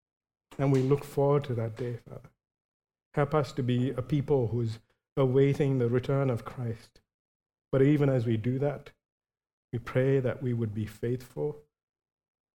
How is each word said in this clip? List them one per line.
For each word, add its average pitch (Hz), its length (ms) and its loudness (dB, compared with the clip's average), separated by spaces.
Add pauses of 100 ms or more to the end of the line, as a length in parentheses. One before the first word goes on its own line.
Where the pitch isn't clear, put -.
(580)
And 139 140 2
we 135 100 4
look 139 220 2
forward 143 420 0
to 123 100 -6
that 113 220 -6
day, 123 300 -8
Father. 127 220 -18 (840)
Help 143 220 0
us 147 180 0
to 139 100 -4
be 123 280 0
a 127 100 -6
people 135 460 0
who's 113 320 -4 (360)
awaiting 135 600 4
the 120 100 2
return 135 420 0
of 117 160 -4
Christ. - 560 -10 (720)
But 135 120 4
even 143 260 4
as 127 160 0
we 117 100 0
do 123 240 -2
that, 139 300 -4 (840)
we 120 80 -4
pray 135 400 2
that 123 220 -4
we 123 120 -2
would 117 200 -2
be 107 120 -4
faithful 127 720 -6 (1000)